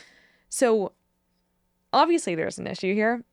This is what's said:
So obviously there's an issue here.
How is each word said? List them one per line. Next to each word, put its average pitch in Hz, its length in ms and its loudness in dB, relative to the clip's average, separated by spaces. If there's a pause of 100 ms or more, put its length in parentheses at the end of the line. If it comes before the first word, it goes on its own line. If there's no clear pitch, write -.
(480)
So 220 440 2 (1000)
obviously 285 440 2
there's - 220 -4
an - 100 -8
issue 185 260 -4
here. 226 380 0